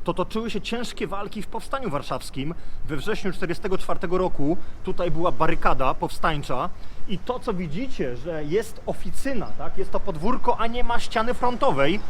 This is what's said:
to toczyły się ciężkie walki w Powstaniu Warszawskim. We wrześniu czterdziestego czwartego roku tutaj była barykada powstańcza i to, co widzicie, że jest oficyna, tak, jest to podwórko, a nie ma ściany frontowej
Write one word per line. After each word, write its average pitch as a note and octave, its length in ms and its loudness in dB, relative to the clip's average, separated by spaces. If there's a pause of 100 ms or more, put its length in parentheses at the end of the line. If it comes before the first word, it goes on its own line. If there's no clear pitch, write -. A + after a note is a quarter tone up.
to F3 100 -4
toczyły G#3+ 360 -4
się G#3 100 -4
ciężkie A#3+ 460 -6
walki G3+ 360 -8
w - 40 -6
Powstaniu A#3 440 -6
Warszawskim. C#3+ 640 -8 (300)
We D3+ 120 -4
wrześniu G3 360 -2
czterdziestego F#3 460 -2
czwartego F3 400 0
roku F3+ 380 2 (280)
tutaj F3+ 260 0
była E3 220 4
barykada D#3 640 4
powstańcza D#3 760 -2 (400)
i G3+ 100 -2
to, A#3+ 220 -6
co A3 140 -4
widzicie, D#3 640 -2
że D#3+ 280 -6
jest F3 420 -4
oficyna, G3+ 600 2
tak, - 320 4
jest F#3+ 120 4
to G3 100 4
podwórko, G3+ 600 2
a - 60 2
nie A#3+ 180 4
ma A#3 160 6
ściany A#3 340 0
frontowej G#3 760 2